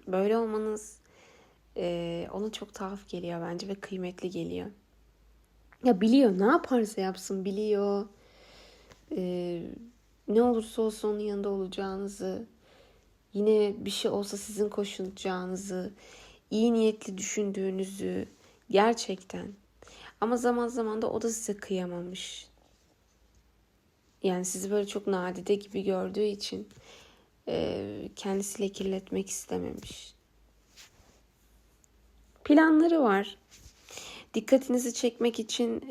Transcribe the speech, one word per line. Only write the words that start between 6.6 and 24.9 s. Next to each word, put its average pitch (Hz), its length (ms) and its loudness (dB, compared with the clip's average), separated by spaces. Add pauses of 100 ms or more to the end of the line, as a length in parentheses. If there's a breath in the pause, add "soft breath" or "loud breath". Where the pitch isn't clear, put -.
yapsın 190 440 -4
biliyor. 202 600 0 (1120 loud breath)
E, 175 460 -4 (640)
ne 214 160 6
olursa 226 380 2
olsun 214 280 0
onun 208 100 0
yanında 202 300 -2
olacağınızı, 196 960 -4 (880 soft breath)
yine 208 520 4
bir 202 40 -4
şey 202 220 -2
olsa 202 260 -2
sizin 208 320 -2
koşulacağınızı, 185 1200 -4 (580 loud breath)
iyi 226 220 4
niyetli 214 440 2
düşündüğünüzü 190 1120 -4 (420 soft breath)
gerçekten. 196 840 2 (680 loud breath)
Ama 233 160 2
zaman 240 300 2
zaman 226 340 -2
da 233 100 0
o 220 100 -2
da 233 80 0
size 214 280 -4
kıyamamış. 180 880 -6 (1800)
Yani 180 220 0
sizi 190 260 -4
böyle 202 160 2
çok 202 200 -6